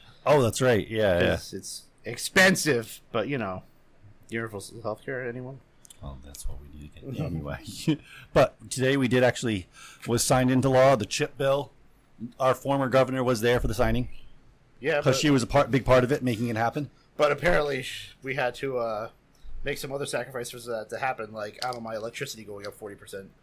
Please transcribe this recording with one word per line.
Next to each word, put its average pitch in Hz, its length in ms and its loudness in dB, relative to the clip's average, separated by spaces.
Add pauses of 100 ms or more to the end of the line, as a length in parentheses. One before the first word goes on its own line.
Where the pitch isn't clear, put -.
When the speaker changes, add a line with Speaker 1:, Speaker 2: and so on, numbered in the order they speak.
(260)
Speaker 1:
Oh, 143 160 6
that's 110 180 0
right. 123 260 4
Yeah, 104 340 2
yeah. 90 100 4
Speaker 2:
'Cause 82 240 -4
it's - 280 -12 (220)
expensive, 143 960 0 (120)
but, 110 160 -2
you 139 100 -4
know, 95 240 -6 (680)
universal 107 500 -10
healthcare, 120 500 -8
anyone? 127 320 -12 (440)
Speaker 1:
Oh, 69 200 -12
that's 71 240 -10
what 69 120 -8
we 71 200 -20
need 76 160 -18
to - 160 -14
get 151 140 -6
anyway. 73 320 -8 (280)
<laughs> 151 120 0 (360)
But 127 360 2
today 131 260 0
we 131 120 2
did 123 140 4
actually, 117 460 0 (400)
was 117 160 2
signed 127 260 4
into 131 180 2
law, 131 280 8
the 107 100 0
chip - 320 -4
bill. 139 320 0 (720)
Our 131 140 4
former 139 340 0
governor 131 340 4
was 123 180 2
there 123 200 4
for 127 80 0
the 113 60 -2
signing. 120 340 2 (720)
Speaker 2:
Yeah, 151 160 0
Speaker 1:
'Cause 147 80 0
Speaker 2:
but 135 120 4
Speaker 1:
she 147 140 4
was 131 140 6
a - 20 -8
part, 139 240 2
big 123 140 2
part 127 180 8
of 120 80 2
it, 143 120 -2
making 120 260 -2
it 113 80 -4
happen. 120 340 -2 (260)
Speaker 2:
But 151 140 4
apparently 143 520 0
sh-, - 400 -12
we 135 120 -6
had 123 220 -2
to, 131 220 -4
uh, 113 300 -4 (560)
make 139 140 -4
some 135 140 -10
other 143 140 -6
sacrifices 123 580 -8
for 120 80 -10
that 110 180 -8
to 113 80 -10
happen, 117 340 -6
like, 107 320 -10
I 127 60 -4
don't 117 140 -10
know, 113 40 -10
my 113 60 -8
electricity 110 480 -10
going 101 240 -14
up 98 80 -12
forty 101 220 -14
percent. 98 340 -16 (120)